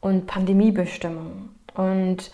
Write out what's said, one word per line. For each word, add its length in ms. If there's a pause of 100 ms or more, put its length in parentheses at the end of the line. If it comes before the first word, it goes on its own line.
und 260
Pandemiebestimmungen. 1300 (160)
Und 600